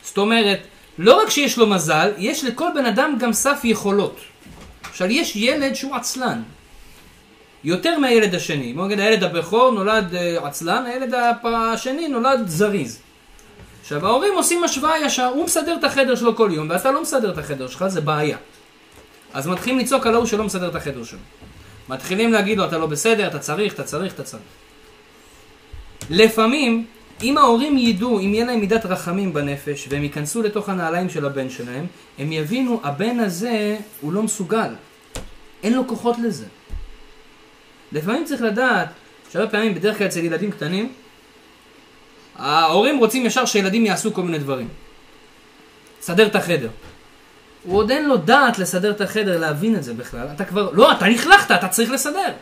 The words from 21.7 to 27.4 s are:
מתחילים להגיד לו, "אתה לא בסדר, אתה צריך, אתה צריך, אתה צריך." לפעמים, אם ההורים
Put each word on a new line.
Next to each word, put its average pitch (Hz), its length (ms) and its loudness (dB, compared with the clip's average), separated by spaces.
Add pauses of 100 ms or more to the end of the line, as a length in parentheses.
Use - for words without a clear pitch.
מתחילים 196 440 0
להגיד 208 240 2
לו, 180 80 2
"אתה 160 120 -4
לא 160 80 0
בסדר, 190 420 2
אתה 147 120 -6
צריך, 180 340 -2
אתה 139 100 -10
צריך, 165 300 -6
אתה 135 100 -12
צריך." 120 200 -14 (1700)
לפעמים, 226 760 4 (380)
אם 269 140 2
ההורים 277 400 4